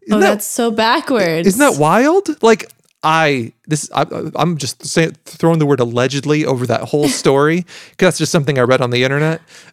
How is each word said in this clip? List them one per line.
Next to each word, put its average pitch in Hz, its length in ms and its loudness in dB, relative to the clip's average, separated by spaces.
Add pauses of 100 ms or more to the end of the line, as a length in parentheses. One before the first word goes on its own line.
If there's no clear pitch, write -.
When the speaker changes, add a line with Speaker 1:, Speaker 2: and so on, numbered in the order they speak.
Speaker 1:
Isn't - 160 -2
Speaker 2:
Oh, - 20 2
Speaker 1:
that, 381 80 4
Speaker 2:
that's 208 180 -2
so 233 240 -2
backwards. 220 800 0
Speaker 1:
isn't 190 120 0
that 240 200 2
wild? 285 600 2
Like, - 280 2 (320)
I, 156 500 0 (140)
this, 151 280 -6
I, 151 120 0 (300)
I'm 165 220 -2
just - 280 -10
saying, 160 380 -2
throwing 165 340 0
the 151 80 2
word 139 140 2
allegedly 131 640 0
over 127 220 -2
that 117 160 -2
whole 147 260 -2
story, 151 540 0
Speaker 2:
<laughs> - 340 -20
Speaker 1:
'cause 185 100 2
that's 165 120 0
just 156 120 -2
something 147 300 0
I - 20 4
read 127 180 2
on 123 100 -2
the 123 120 0
internet. 147 380 0 (320)